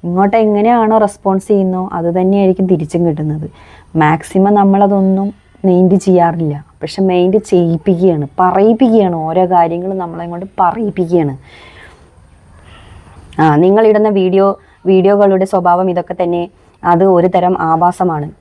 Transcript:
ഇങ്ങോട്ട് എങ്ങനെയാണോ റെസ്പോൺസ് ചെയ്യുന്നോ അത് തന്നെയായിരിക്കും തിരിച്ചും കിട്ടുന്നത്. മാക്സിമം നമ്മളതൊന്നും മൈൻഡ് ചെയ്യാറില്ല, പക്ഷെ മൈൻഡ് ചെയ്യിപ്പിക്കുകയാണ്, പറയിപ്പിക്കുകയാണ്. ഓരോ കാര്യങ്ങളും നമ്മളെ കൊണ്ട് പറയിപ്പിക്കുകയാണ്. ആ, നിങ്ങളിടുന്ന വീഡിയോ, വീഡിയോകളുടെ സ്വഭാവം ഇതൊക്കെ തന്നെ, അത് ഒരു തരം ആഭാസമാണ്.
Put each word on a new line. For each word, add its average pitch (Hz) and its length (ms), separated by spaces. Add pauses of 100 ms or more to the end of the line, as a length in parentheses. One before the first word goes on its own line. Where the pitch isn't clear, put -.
ഇങ്ങോട്ട് 190 380
എങ്ങനെയാണോ 214 600
റെസ്പോൺസ് 190 460
ചെയ്യുന്നോ 190 320 (160)
അത് 170 180
തന്നെയായിരിക്കും 190 560
തിരിച്ചും 156 340
കിട്ടുന്നത്. 151 400 (560)
മാക്സിമം 165 580
നമ്മളതൊന്നും 196 680 (380)
മൈൻഡ് 185 380
ചെയ്യാറില്ല, 170 500 (260)
പക്ഷെ 160 280
മൈൻഡ് 180 300 (120)
ചെയ്യിപ്പിക്കുകയാണ്, 170 760 (140)
പറയിപ്പിക്കുകയാണ്. 202 760 (120)
ഓരോ 180 160 (100)
കാര്യങ്ങളും 175 480
നമ്മളെ 170 300
കൊണ്ട് 175 140 (140)
പറയിപ്പിക്കുകയാണ്. 175 760 (2000)
ആ, 160 40 (180)
നിങ്ങളിടുന്ന 214 460 (100)
വീഡിയോ, 190 260 (440)
വീഡിയോകളുടെ 190 640
സ്വഭാവം 180 400
ഇതൊക്കെ 175 280
തന്നെ, 175 200 (500)
അത് 170 140 (100)
ഒരു 175 200
തരം 180 200 (140)
ആഭാസമാണ്. 165 580 (120)